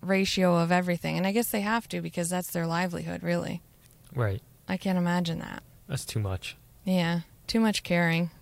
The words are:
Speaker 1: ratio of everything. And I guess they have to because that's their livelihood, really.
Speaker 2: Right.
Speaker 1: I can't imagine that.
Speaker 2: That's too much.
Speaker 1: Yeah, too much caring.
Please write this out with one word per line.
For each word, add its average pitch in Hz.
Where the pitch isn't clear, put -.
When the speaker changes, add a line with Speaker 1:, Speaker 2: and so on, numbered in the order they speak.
Speaker 1:
ratio 185
of 170
everything. 175
And 175
I 196
guess 233
they 214
have 220
to 175
because 170
that's 180
their 165
livelihood, 170
really. 175
Speaker 2:
Right. 110
Speaker 1:
I 185
can't 185
imagine 175
that. -
Speaker 2:
That's 139
too -
much. 95
Speaker 1:
Yeah, 175
too 233
much 220
caring. 170